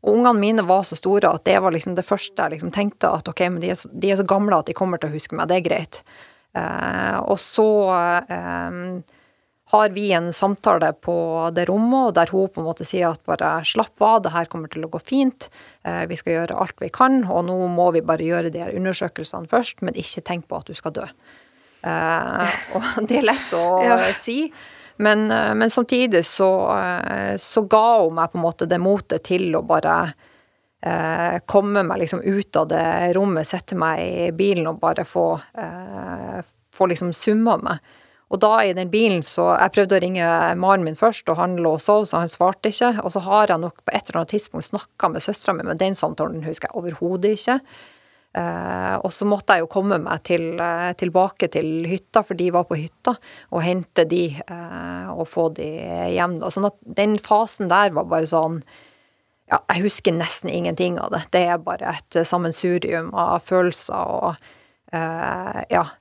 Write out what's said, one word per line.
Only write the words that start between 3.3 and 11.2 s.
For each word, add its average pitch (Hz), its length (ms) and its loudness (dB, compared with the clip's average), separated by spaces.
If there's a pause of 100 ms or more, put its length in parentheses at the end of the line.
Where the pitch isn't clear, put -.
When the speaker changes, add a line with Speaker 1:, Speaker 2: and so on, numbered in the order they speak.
Speaker 1:
men 175 100 -4
de 180 100 -4
er 185 40 -2
så, - 180 -10
de 190 180 -2
er 196 60 2
så 196 80 0
gamle 196 320 2
at 202 100 0
de 175 60 -6
kommer 180 280 -2
til 156 100 -4
å 151 60 -6
huske - 200 -10
meg, 160 120 -2
det 180 100 2
er 170 100 -2
greit. - 340 -4 (520)
Eh, - 680 -4
og - 180 0
så, - 280 2 (640)
eh, 175 680 -6 (720)
har 214 240 6
vi 202 160 -2
en 170 220 2
samtale 190 560 2 (100)
på 170 160 -2 (400)